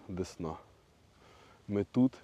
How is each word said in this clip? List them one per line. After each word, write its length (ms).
Десна. 460
Ми 160
тут, 300